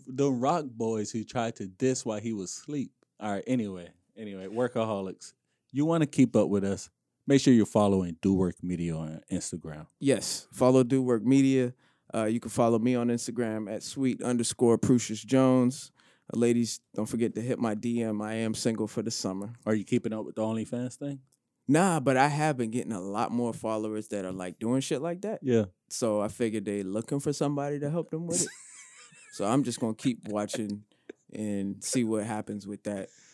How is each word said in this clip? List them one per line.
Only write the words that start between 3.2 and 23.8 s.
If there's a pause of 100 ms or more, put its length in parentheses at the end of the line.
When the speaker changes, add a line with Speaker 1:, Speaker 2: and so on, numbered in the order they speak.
Speaker 1:
right,
anyway. (260)
Anyway,
workaholics. (380)
You
wanna
keep
up
with
us, (360)
make
sure
you're
following
Do
Work
Media
on (100)
Instagram. (120)
Speaker 2:
Yes,
follow
Do
Work
Media. (400)
Uh,
you
can
follow
me
on
Instagram
at
sweet
underscore
Prucius
Jones. (420)
Uh,
ladies, (160)
don't
forget
to
hit
my
D
M.
I
am
single
for
the
summer. (120)
Speaker 1:
Are
you
keeping
up
with
the
OnlyFans
thing? (480)
Speaker 2:
Nah,
but
I
have
been
getting
a
lot
more
followers